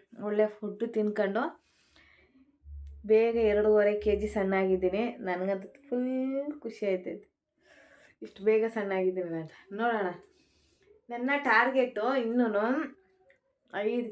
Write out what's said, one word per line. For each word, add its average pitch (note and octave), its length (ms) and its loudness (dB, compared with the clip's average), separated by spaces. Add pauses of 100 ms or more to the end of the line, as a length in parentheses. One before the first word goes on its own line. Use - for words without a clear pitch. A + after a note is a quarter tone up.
(280)
ಒಳ್ಳೆ G#3 200 2 (100)
ಫುಡ್ G3 260 -6 (140)
ತಿನ್ಕೊಂಡು G#3 460 0 (1700)
ಬೇಗ A3+ 240 4 (160)
ಎರಡೂವರೆ G#3 420 4 (100)
ಕೆ G#3+ 180 2
ಜಿ G#3+ 140 -2
ಸಣ್ಣ G3 180 2 (100)
ಆಗಿದ್ದೀನಿ. F#3+ 420 2 (240)
ನನಗಂತೂ F#3+ 380 -4 (200)
ಫುಲ್ B3 240 -2 (540)
ಖುಷಿ A3 260 -8
ಆಯ್ತೈತೆ F#3 360 -6 (1000)
ಇಷ್ಟು - 220 -18
ಬೇಗ A3 180 4 (100)
ಸಣ್ಣ G3+ 220 -4
ಆಗಿದ್ದೀನಿ F3+ 440 -2
ಅಂತ. D#3 140 -14 (240)
ನೋಡೋಣ, A3 300 0 (1000)
ನನ್ನ B3 220 -4 (160)
ಟಾರ್ಗೆಟು A#3+ 580 2 (200)
ಇನ್ನೂ A#3+ 200 2 (1400)
ಐದು A#3+ 240 -2